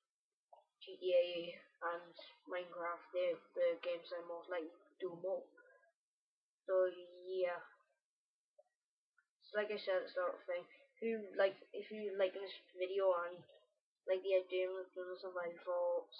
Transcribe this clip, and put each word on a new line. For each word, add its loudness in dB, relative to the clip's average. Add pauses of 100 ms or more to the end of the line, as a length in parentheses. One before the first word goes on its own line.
(800)
G -12
T 2
A, 4 (320)
and -10 (320)
Minecraft. -4
They're 2 (180)
the 4
games -2
I'm -8
most -8
likely -4
to -20
do -4 (100)
more. -2 (1200)
So, 6 (400)
yeah. 0 (1800)
So, -2
like -2
I -2
said 0
at -8
the -12
start 0
of -12
the -8
thing, -2 (320)
if -6
you 0 (160)
like, 6 (220)
if -8
you -4
like 4
this -8 (240)
video 2 (160)
and -12 (640)
like 2
the 4
idea 2
of -6
doing -6
a -6
survival -2 (140)